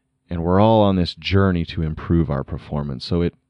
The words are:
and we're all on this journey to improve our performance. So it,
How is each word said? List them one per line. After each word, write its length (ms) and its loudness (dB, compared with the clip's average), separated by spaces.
and 140 -6
we're 160 2
all 240 6
on 140 2
this 180 -2
journey 500 0
to 160 -8
improve 480 0
our 140 -4
performance. 640 -8
So 180 -2
it, 100 -2